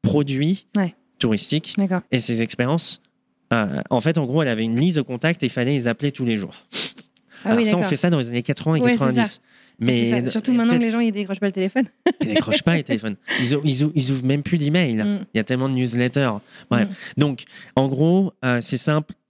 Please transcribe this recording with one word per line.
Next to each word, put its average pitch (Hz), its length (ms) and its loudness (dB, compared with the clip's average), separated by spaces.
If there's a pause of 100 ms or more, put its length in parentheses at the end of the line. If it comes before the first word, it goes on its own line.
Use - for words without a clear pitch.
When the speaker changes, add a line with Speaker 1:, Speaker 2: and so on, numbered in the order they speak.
Speaker 1:
produits 147 640 0 (120)
Speaker 2:
Ouais. 185 180 -2 (240)
Speaker 1:
touristiques 120 580 -2
Speaker 2:
D'accord. 185 320 0
Speaker 1:
et 127 100 0
ses 117 220 0
expériences. 127 600 -2 (500)
Euh, 101 380 0
en 123 100 2
fait, 160 200 0
en 139 80 -2
gros, 151 160 0
elle 139 40 0
avait 113 160 -2
une 113 160 0
liste 165 180 2
de 143 40 0
contacts 135 400 -4
et 131 60 0
il - 20 0
fallait 127 220 -2
les 123 160 0
appeler 139 240 -2
tous 131 120 -6
les 117 140 0
jours. 95 160 -6 (920)
Speaker 2:
Ah 190 40 -4
Speaker 1:
Alors 226 100 2
Speaker 2:
oui, 233 80 2
Speaker 1:
ça, 214 60 2
on 175 80 2
Speaker 2:
d'accord. 196 100 0
Speaker 1:
fait 156 60 2
ça 180 160 2
dans 151 80 2
les 117 80 -2
années 120 160 -4
quatre-vingts 160 320 0
et 151 60 2
Speaker 2:
Ouais, 247 100 4
c'est 240 80 2
Speaker 1:
quatre-vingt-dix. 127 320 2
Speaker 2:
ça. - 80 -6 (400)
Speaker 1:
Mais 117 320 2
Speaker 2:
C'est 123 140 0
ça. 127 80 -2
Surtout 220 200 -2
maintenant 233 140 2
que 240 60 2
les 247 120 2
Speaker 1:
peut-être 220 80 0
Speaker 2:
gens, 233 60 0
ils 226 120 0
décrochent 196 280 -6
pas 202 80 -2
le 190 40 0
téléphone. 196 340 -2 (200)
<laughs> - 160 -2
Speaker 1:
Ils - 60 -2
décrochent - 340 0
pas 170 140 2
les 156 80 0
téléphones. 107 320 -4 (240)
Ils 127 160 2
ou-, 143 80 0
ils 143 220 2
ou-, 151 100 0
ils 135 160 0
ouvrent 127 140 -2
même 143 180 2
plus 170 160 0
d'emails. 147 380 0
Speaker 2:
Mm. 104 360 -2
Speaker 1:
Il 110 40 0
y - 20 2
a 107 40 -2
tellement 127 240 -2
de 135 60 -2
newsletters. 123 560 0 (400)
Bref. 113 200 2
Speaker 2:
Mm. 190 40 -10 (280)
Speaker 1:
Donc, 143 240 0 (300)
en 135 120 4
gros, 165 460 2 (120)
euh, 123 160 2
c'est 123 160 0
simple 151 380 0 (140)